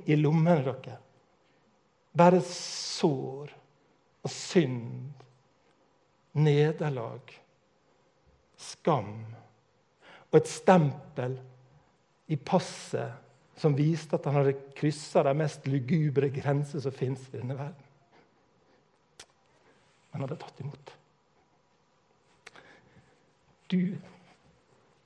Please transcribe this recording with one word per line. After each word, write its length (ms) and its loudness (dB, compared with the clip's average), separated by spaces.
i 140 4
lommene, 440 4
dere. 360 -6
Bare 320 8
sår 1040 -4
og 80 -6
synd, 800 -2
nederlag, 960 0
skam 640 -4
og 100 8
et 100 -6
stempel 840 2
i 80 -2
passet 840 -4
som 220 2
viste 400 0
at 100 -4
han 80 0
hadde 200 4
krysset 480 0
de 160 4
mest 320 -4
lugubre 640 0
grenser 500 -4
som 80 -4
finnes 380 -6
i 80 -12
denne 180 -8
verden. 300 -12
Men 140 -8
han 60 -8
ble 100 -10
tatt 180 -20
imot. 320 -14
Du 80 2